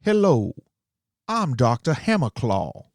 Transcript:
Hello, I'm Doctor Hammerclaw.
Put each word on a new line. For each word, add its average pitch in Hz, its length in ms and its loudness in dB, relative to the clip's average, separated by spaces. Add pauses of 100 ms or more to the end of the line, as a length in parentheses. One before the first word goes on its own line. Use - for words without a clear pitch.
Hello, 185 520 2 (720)
I'm 214 260 -2
Doctor 120 400 0
Hammerclaw. 110 1000 -2